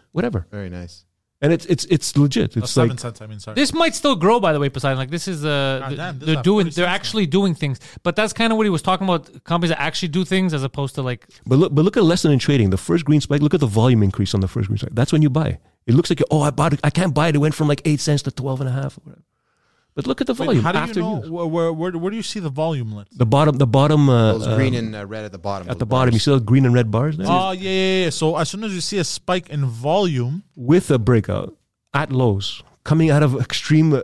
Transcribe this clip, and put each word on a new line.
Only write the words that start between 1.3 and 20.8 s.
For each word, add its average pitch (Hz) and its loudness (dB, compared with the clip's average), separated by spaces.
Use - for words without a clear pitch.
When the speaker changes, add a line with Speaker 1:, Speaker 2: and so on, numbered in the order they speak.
Speaker 1:
And 147 2
it's, 165 -2
it's, - -2
it's - -2
legit. 147 2
Speaker 3:
Oh, 117 -2
Speaker 1:
It's 104 -4
Speaker 3:
seven 120 2
Speaker 1:
like 123 -10
Speaker 3:
cents, 117 -12
I 107 -18
mean, 107 -16
sorry. 107 -14
Speaker 4:
This 269 0
might 330 0
still 277 0
grow, 185 2
by 170 2
the 147 0
way, 143 0
Poseidon. 135 -4
Like, 131 -6
this 170 -8
is, 156 -8
uh, 139 -2
Speaker 3:
God 135 -10
Speaker 4:
th-, 139 -8
Speaker 3:
damn, 151 -10
this 147 -8
Speaker 4:
they're 156 2
Speaker 3:
is 147 -2
at 123 -6
Speaker 4:
doing, 196 4
Speaker 3:
forty 156 -6
Speaker 4:
they're 175 2
Speaker 3:
cents 175 0
Speaker 4:
actually 208 -2
doing 180 2
things. 139 -4
But 175 -2
that's 208 -2
kinda 226 0
what 220 2
he 214 2
was 165 0
talking 185 -2
about, 170 -4
companies 170 0
that 160 0
actually 160 -4
do 175 0
things 185 0
as 139 -2
opposed 139 -4
to, 143 -6
like, 123 -6
Speaker 1:
But 123 2
look, 156 4
but 156 4
look 190 2
at 226 4
a 175 6
lesson 165 4
in 135 4
trading. 120 2
The 95 0
first 170 0
green 147 4
spike. 143 -2
Look 151 2
at 180 2
the 143 2
volume 110 4
increase 98 0
on 101 2
the 92 0
first 101 -4
green 104 -2
spike. - -8
That's 117 0
when 156 4
you 151 4
buy. 127 -2
It 117 2
looks 156 4
like, - 0
"Oh, 156 2
I 147 2
bought 147 0
it. 147 -2
I 151 2
can't 170 0
buy 151 2
it. 160 0
It 147 2
went 147 0
from, 156 0
like, 147 0
eight 151 0
cents 147 0
to 123 -6
twelve 131 -6
and 131 -4
a - -2
half." 135 -6
Or - -20
whatever. - -20
But 147 -6
look 262 -4
at - -2
the 262 -2
Speaker 3:
Wait, 240 -6
Speaker 1:
volume 156 2
Speaker 3:
how 170 0
do - 0
you 151 -2